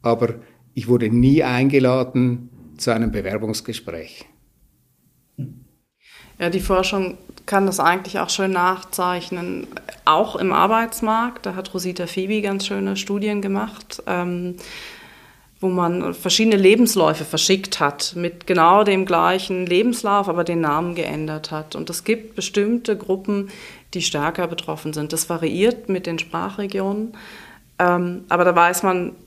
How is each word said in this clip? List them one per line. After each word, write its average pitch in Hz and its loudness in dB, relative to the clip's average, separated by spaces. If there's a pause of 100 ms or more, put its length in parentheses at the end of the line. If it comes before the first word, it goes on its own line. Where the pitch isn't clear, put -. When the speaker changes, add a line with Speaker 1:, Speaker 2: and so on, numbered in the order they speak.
Speaker 1:
aber 117 2 (400)
ich 107 -6
wurde 117 4
nie 131 6
eingeladen 127 2 (260)
zu - -2
einem 113 0
Bewerbungsgespräch. 104 -6 (2000)
Speaker 2:
Ja, 170 0
die 180 0
Forschung 185 0 (280)
kann 196 2
das 190 0
eigentlich 185 0
auch 175 -2
schön 190 0
nachzeichnen, 180 -2 (380)
auch 190 2
im 185 0
Arbeitsmarkt. 226 0
Da 190 -6
hat 185 -12
Rosita 180 -6
Fibi 196 -4
ganz 196 -4
schöne 196 -2
Studien 202 -2
gemacht, 202 -6
ähm, 180 -4 (1040)
wo 190 -2
man 180 0
verschiedene 214 2
Lebensläufe 190 6
verschickt 190 0
hat, 143 -2
mit 175 -6
genau 175 6
dem 190 2
gleichen 185 0
Lebenslauf, 202 2
aber 175 0
den 170 0
Namen 160 0
geändert 156 -6
hat. 156 -10
Und 165 -8
es - -8
gibt 220 -4
bestimmte 208 -2
Gruppen, 196 -4 (420)
die 180 -6
stärker 165 -2
betroffen 160 -8
sind. 151 -6
Das 160 -4
variiert 175 0
mit 185 -2
den 165 -4
Sprachregionen. 196 -6 (680)
Ähm, 175 2
aber 175 4
da 175 4
weiß 175 4
man 180 0 (140)